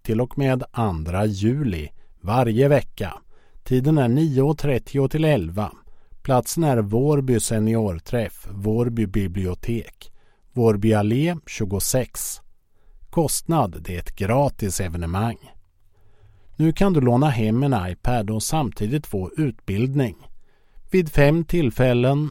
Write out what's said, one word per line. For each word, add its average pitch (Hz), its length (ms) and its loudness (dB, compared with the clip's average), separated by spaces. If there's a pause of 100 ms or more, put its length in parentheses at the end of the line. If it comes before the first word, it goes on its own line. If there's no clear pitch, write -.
till 113 180 -2
och 127 180 -4
med 131 320 0
andra 92 560 -2
juli 104 640 -2 (320)
varje 117 480 2
vecka. 117 460 0 (500)
Tiden 135 340 2
är 127 100 4
nio 135 340 2
och 151 160 0
trettio 135 500 -2
till 156 160 -2
elva. 101 480 0 (500)
Platsen 135 420 0
är 135 140 4
Vårby 127 640 2
seniorträff, 110 1120 -2
Vårby 110 560 -2
bibliotek, 95 1040 -6 (400)
Vårby 110 400 4
allé 120 440 2 (100)
tjugosex. - 960 -4 (680)
Kostnad, 131 720 -2
det 90 120 -8
är 87 40 -6
ett - 180 -8
gratis 110 640 0
evenemang. 87 580 -4 (1160)
Nu 160 160 2
kan 196 200 4
du 160 80 4
låna 123 280 4
hem 113 340 0
en 107 280 0
iPad 110 400 -2
och 110 120 -4
samtidigt 147 640 -4
få 92 300 -6
utbildning. 131 800 -2 (760)
Vid 180 220 2
fem 151 320 6
tillfällen 135 880 2